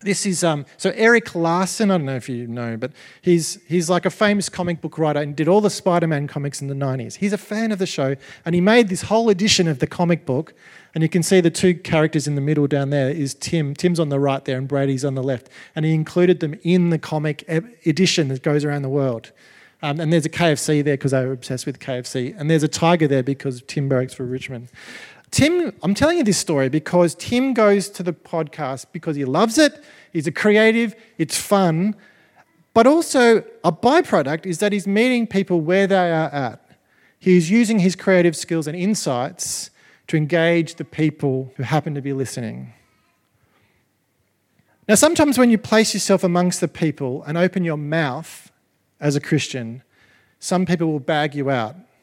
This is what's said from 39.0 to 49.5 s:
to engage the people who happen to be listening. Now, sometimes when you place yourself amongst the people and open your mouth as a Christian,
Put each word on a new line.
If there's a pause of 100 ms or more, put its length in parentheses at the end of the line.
to
engage
the
people
who
happen
to
be
listening. (2250)
Now,
sometimes
when
you
place
yourself
amongst
the
people
and
open
your
mouth (520)
as
a
Christian, (560)